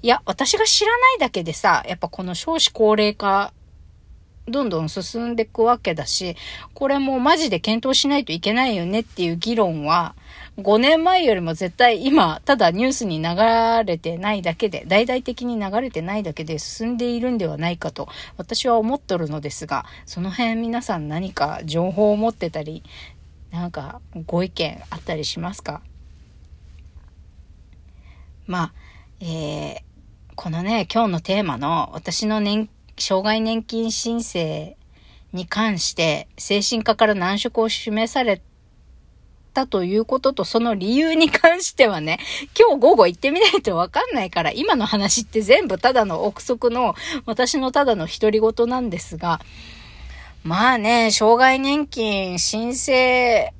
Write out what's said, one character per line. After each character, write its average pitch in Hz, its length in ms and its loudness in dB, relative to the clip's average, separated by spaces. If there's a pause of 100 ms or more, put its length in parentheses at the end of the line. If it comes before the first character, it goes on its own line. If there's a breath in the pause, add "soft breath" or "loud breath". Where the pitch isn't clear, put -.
い 226 60 0
や、 240 160 4
私 277 340 -2
が 427 60 2
知 427 220 2
ら 466 120 2
な 508 180 4
い 403 40 -6
だ 262 100 0
け 180 140 -4
で 165 80 -6
さ、 170 340 2
や 180 100 -6
っ - 40 -20
ぱ - 80 -4
こ 185 160 -10
の 180 100 -6
少 320 260 -4
子 - 100 2
高 214 260 4
齢 208 180 2
化、 202 380 0 (960)
ど 269 160 -2
ん 226 60 -2
ど 160 120 -2
ん 156 80 -4
進 226 380 -6
ん 233 80 -4
で 226 100 0
く - 180 -2
わ 240 140 4
け - 160 -4
だ 160 140 -6
し、 175 280 -4 (380 loud breath)
こ 277 140 -4
れ 277 100 2
も 269 220 0
マ 302 180 4
ジ 311 140 0
で 170 80 0
検 226 280 -2
討 277 80 2
し - 120 2
な 285 100 2
い 285 80 -2
と 156 60 -8
い 170 80 -4
け 202 140 0
な 254 140 2
い 220 80 0
よ 170 100 -2
ね 208 160 -2
っ - 20 -8
て - 180 -10
い 175 100 0
う 165 40 -2
議 226 200 -2
論 165 300 0
は、 165 300 0 (420 loud breath)
五 202 220 4
年 320 240 4
前 359 200 4
よ 226 120 4
り 185 40 -4
も 165 140 -4
絶 175 240 -6
対 233 260 4
今、 233 400 4
た 277 140 4
だ 175 140 4
ニ 196 120 -2
ュ 254 60 2
ー 269 40 0
ス 247 120 -4
に 160 160 -2
流 170 140 -2 (500)
れ 175 140 -2
て 165 180 -6
な 202 160 -2
い 202 80 -4
だ 170 140 -2
け 220 120 -2
で、 - 200 -6
大 202 180 4
々 254 160 -2
的 240 240 -8
に 240 140 -4
流 196 100 -4 (100)
れ 254 120 -4
て 160 100 -6
な 190 160 -6
い 208 60 -4
だ 160 100 -6
け 160 120 -10
で 160 120 -6
進 226 360 -6
ん 233 40 -4
で 240 140 -2
い 240 80 -4
る 247 100 -2
ん 240 80 -2
で 190 80 -2
は 151 120 -6
な 165 120 -2
い 170 80 -6
か - 140 -8
と、 - 180 -12 (280 loud breath)
私 - 280 -6
は 233 120 4
思 226 180 0
っ 285 40 -8
と 180 200 -4
る 156 100 -4
の 151 100 -6
で 143 120 -8
す - 160 -12
が、 139 180 -4 (220 loud breath)
そ - 120 -12
の 185 120 -6
辺 226 240 -2
皆 233 260 -4
さ 196 160 -4
ん 151 100 -6
何 180 240 -6
か 147 320 -4
情 165 280 -2
報 208 200 4
を 208 60 2
持 226 120 0
っ 226 40 -4
て 170 160 -6
た 160 140 -8
り、 156 180 -12 (680 loud breath)
な 175 160 -6
ん 175 40 -10
か - 300 -12 (240)
ご 175 180 -2
意 190 60 -4
見 - 400 -6
あ - 60 -10
っ 160 60 -14
た - 140 -6
り 151 100 -6
し - 140 -8
ま 175 140 -8
す - 80 -10
か？ 151 200 -10 (2750 soft breath)
ま 180 160 -2
あ、 - 100 -6 (480 soft breath)
え 175 40 -12
ー、 151 560 -8 (540)
こ - 140 -10
の 165 140 -4
ね、 208 280 -2
今 226 140 2
日 196 60 0
の 165 100 -2
テ 196 200 0
ー - 20 -2
マ 139 140 -2
の 143 360 -2
私 190 320 -6
の 214 160 0
年-、 214 260 0 (300)
障 190 260 0
害 220 160 0
年 220 240 -2
金 226 300 -4
申 233 300 -4
請 156 520 -6 (560 soft breath)
に 180 140 -8
関 208 340 -2
し - 140 -4
て、 156 340 -2 (100)
精 - 220 -2
神 220 240 -2
科 214 140 2
か 226 80 4
ら 208 100 4
難 190 240 -2
色 233 220 -2
を 220 80 2
示 220 420 -2
さ 262 140 0
れ 196 160 0 (1120)
た 170 140 -2
と 185 180 -2
い 190 120 -2
う 226 60 0
こ 262 160 -2
と 269 140 0
と、 196 100 -4
そ 226 160 -2
の 233 160 0
理 202 220 0
由 320 160 2
に 320 160 4
関 349 340 4
し - 80 -4
て 240 160 6
は 175 140 0
ね、 156 180 -2 (400 loud breath)
今 453 160 8
日 277 60 -4
午 320 160 8
後 185 100 8
行 175 80 -2
っ - 20 -20
て 277 140 0
み 349 80 0
な 427 80 6
い - 140 2
と 180 160 -2
わ 180 100 2
か 453 180 -2
ん 494 80 -6
な 220 120 -2
い 180 40 -10
か 175 140 -2
ら、 - 80 0
今 320 240 0
の 214 100 0
話 202 360 0
っ - 20 -10
て - 180 -2
全 269 260 4
部 190 100 -2
た 254 160 2
だ 240 100 4
の 175 220 -2
憶 - 160 -4
測 240 340 -2
の、 233 180 0 (320 loud breath)
私 247 320 -2
の 262 140 -2
た 285 140 2
だ 233 100 4
の 220 100 -4
独 214 260 0
り 214 100 2
言 226 260 2
な 254 140 -2
ん 240 80 -4
で 170 100 -6
す - 160 -10
が、 165 240 -2 (1040 loud breath)
ま 208 300 2
あ 240 40 2
ね、 226 340 4
障 220 260 6
害 262 200 6
年 285 300 0
金 196 500 -2
申 226 380 -2
請 254 840 2